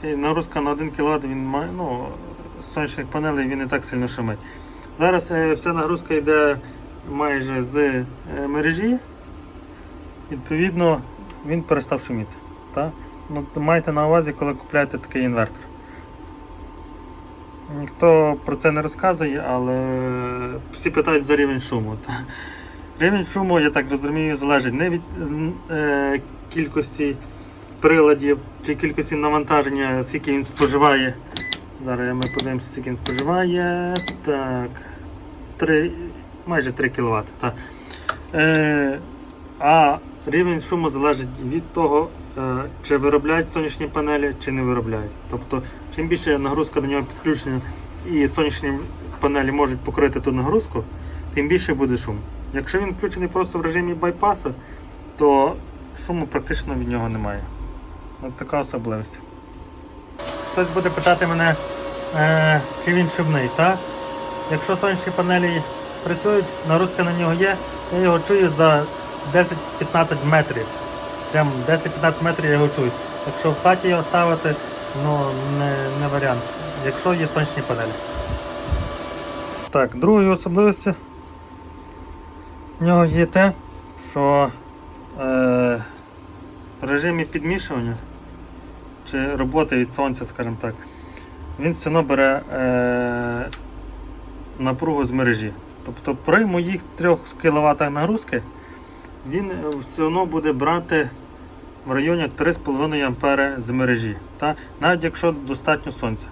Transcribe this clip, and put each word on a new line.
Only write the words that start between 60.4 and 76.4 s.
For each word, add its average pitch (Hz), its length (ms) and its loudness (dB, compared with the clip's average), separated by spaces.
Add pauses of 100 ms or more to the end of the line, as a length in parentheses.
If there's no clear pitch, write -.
Хтось 180 220 2
буде 180 160 2
питати 175 360 4
мене, 165 280 4 (600)
е, 156 440 6 (240)
чи 175 100 2
він 175 140 4
шумний, 151 480 2
та? 180 220 4 (720)
Якщо 156 240 0
сонячні 185 400 0
панелі 175 460 2 (420)
працюють, 196 400 2 (240)
нагрузка 185 360 4
на 170 140 0
нього 170 140 2
є, 190 240 4 (380)
я 180 60 4
його 170 280 6
чую 190 200 6
за 151 340 6 (500)
десять-п'ятнадцять 165 1000 2
метрів. 151 360 4 (640)
Прям 151 160 4 (180)
десять-п'ятнадцять 160 560 2
метрів 165 240 0
я 147 60 6
його 147 240 6
чую. 127 140 2 (360)
Якщо - 240 0
в 147 120 -2
хаті 185 260 6
його 170 140 4
ставити, 165 520 2 (500)
ну, 147 140 2 (400)
не, 143 180 2 (240)
не 143 80 0
варіант. 139 320 2 (460)